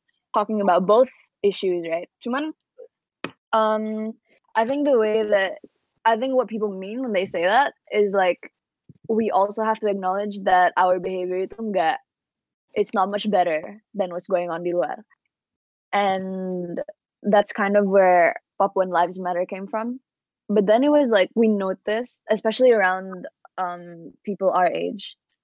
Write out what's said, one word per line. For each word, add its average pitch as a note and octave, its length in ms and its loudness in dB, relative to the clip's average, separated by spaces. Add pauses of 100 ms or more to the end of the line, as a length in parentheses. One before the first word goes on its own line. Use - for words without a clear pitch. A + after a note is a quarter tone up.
(360)
talking G#3+ 240 -2
about G3 240 2
both A3+ 240 6 (360)
issues, F3+ 400 -2
right? E3 240 -6 (160)
Cuman, C#4+ 320 -6 (960)
um, A3 640 -2 (400)
I A3+ 80 4
think C#4+ 240 -2
the C4+ 100 4
way G#3+ 240 2
that, G3+ 380 0 (440)
I A3+ 120 4
think C4 180 -2
what B3 140 2
people G#3+ 240 -4
mean G3+ 320 -10
when A3+ 80 -6
they F#3 160 0
say E3+ 160 -4
that B3 320 2 (160)
is, G#3 240 0
like, F3+ 340 0 (580)
we A3 200 0
also G#3 340 0
have A3 220 0
to G#3 80 0
acknowledge G3 560 -4
that F3+ 320 4
our F#3 160 4
behavior F#3 480 -4
itu - 160 -14
nggak, F3+ 400 -2 (720)
it's G#3 240 -4
not G3 160 0
much G#3 160 -4
better F3+ 640 -2
than F#3+ 180 -4
what's F3 160 -10
going F3 220 -2
on E3+ 160 -6
di F3 80 -2
luar. F3 320 -4 (880)
And F#3+ 880 -4 (420)
that's G3+ 300 2
kind G3+ 240 0
of G3+ 100 2
where F3+ 540 4 (180)
Papuan G3 320 0
Lives F3 300 0
Matter F3+ 260 -4
came G3 220 -10
from. A#3 320 -6 (480)
But G#3 180 2
then A#3 180 4
it D4 80 4
was, D4 160 4
like, F#3+ 280 0
we A3+ 120 4
noticed, G#3 800 -4
especially A3+ 440 2
around, F#3 560 0 (280)
um, F3 560 -10 (120)
people F#3+ 280 -2
our F3+ 160 4
age, F3 480 -6 (280)